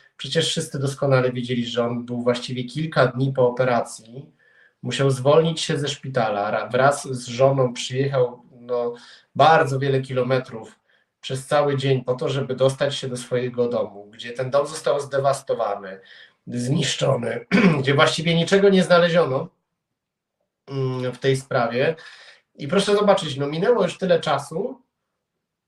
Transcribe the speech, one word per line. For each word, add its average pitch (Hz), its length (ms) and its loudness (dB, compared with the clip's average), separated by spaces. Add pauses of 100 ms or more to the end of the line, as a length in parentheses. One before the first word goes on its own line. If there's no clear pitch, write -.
(180)
przecież 156 320 -2
wszyscy 160 300 -6
doskonale 131 520 2
wiedzieli, 120 340 -4
że 120 180 -2
on 120 220 -4
był 120 160 -6
właściwie 123 420 -2
kilka 147 440 0
dni 131 260 -2
po 127 140 4
operacji, 120 800 -2 (560)
musiał 135 280 0
zwolnić 151 520 2
się 160 160 -2
ze 139 100 -4
szpitala, 110 640 -2
ra-, 107 160 -4
wraz 135 400 2
z 127 200 -8
żoną 127 460 2
przyjechał, 127 800 -2
no, 120 420 -6 (420)
bardzo 143 440 4
wiele 135 220 0
kilometrów 123 760 -4 (420)
przez 135 260 -10
cały 143 300 2
dzień 135 260 0
po - 100 0
to, 151 160 -4
żeby 123 260 -4
dostać 135 400 0
się 135 120 -8
do 123 100 -8
swojego 123 500 -2
domu, 104 440 -6
gdzie 117 200 -14
ten 131 200 -6
dom 143 160 2
został 151 320 -2
zdewastowany, 123 1000 -2 (480)
zniszczony, 123 1000 -2 (120)
<clears throat> 165 220 6
gdzie 135 140 2
właściwie 160 420 2
niczego 196 340 4
nie 185 140 6
znaleziono, 170 640 2 (1200)
mm, 127 460 -4
w - 60 -20
tej 135 180 2
sprawie. 127 580 -2 (600)
I 143 120 -10
proszę 196 280 2
zobaczyć, 185 420 2
no, 143 100 -2
minęło 196 360 2
już 165 140 -4
tyle 175 220 2
czasu 160 600 -6 (880)